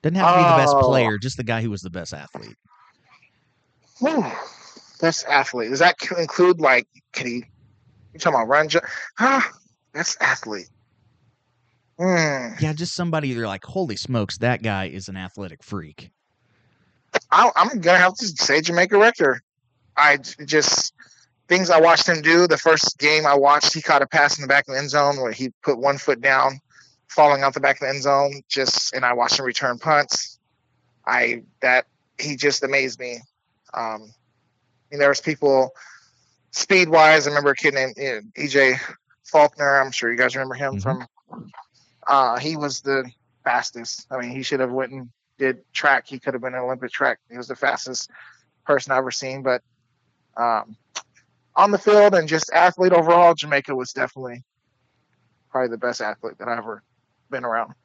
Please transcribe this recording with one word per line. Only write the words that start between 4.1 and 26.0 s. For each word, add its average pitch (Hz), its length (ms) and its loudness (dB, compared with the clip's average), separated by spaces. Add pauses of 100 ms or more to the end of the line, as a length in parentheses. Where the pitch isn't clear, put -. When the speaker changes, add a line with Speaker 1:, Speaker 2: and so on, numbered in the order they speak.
Speaker 2:
Best 165 260 0
athlete. 127 440 -2
Does 131 80 -4
that 170 240 2
c-, - 160 -8
include, 175 420 2
like, 127 280 2 (240)
could - 140 -10
he, 120 180 -8 (680)
you 160 60 -20
talking 160 200 0
about 113 100 0
run, 151 200 2
ju-, 160 120 2 (360)
huh? 262 240 2 (520)
Best 160 280 -6
athlete. - 480 -4 (1300)
Hmm. 156 600 -2
Speaker 1:
Yeah, 156 140 -2
just 165 200 -10
somebody 160 340 -4
you're 117 180 -6
like, 98 180 -8
"Holy 147 320 -8
smokes, 113 420 -4
that 120 240 -2
guy 98 260 -4
is 90 200 -14
an 95 80 -14
athletic 92 460 -16
freak." 80 480 -14 (1200)
Speaker 2:
I, 233 260 4
I'm 208 240 0
gonna 175 180 4
have 185 180 4
to 240 100 -8
say 151 340 0
Jamaica 175 380 0
Rector. 180 420 2 (560)
I 147 220 4
j-, 139 260 -16
just, 147 480 0 (560)
things 180 220 0
I 165 100 6
watched 165 260 4
him 165 140 -2
do. 170 260 4
The 156 120 2
first - 400 0
game 151 280 2
I 143 80 4
watched, 143 380 4
he 160 80 -6
caught 147 220 2
a 135 40 0
pass 143 300 2
in 147 60 -12
the 135 60 -10
back 139 200 2
of 139 60 -8
the 131 40 -2
end 143 120 -6
zone 143 320 0
where 117 100 -4
he 127 180 -8 (120)
put 135 160 0
one 139 180 0
foot 135 240 -2